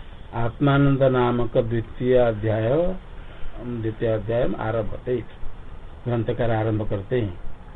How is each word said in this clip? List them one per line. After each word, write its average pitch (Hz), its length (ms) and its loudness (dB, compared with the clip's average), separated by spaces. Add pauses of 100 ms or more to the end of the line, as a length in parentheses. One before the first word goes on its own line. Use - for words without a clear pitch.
(340)
आत्मानंद 139 720 4
नामक 123 540 4
द्वितीय 117 600 2
अध्याय, 117 760 2 (680)
द्वितीय 113 440 -2
अध्याय 113 400 0 (100)
आरभते, 113 640 -2 (840)
ग्रंथकार 117 440 0
आरंभ 110 380 0
करते 110 320 -2
हैं। 98 160 -4 (380)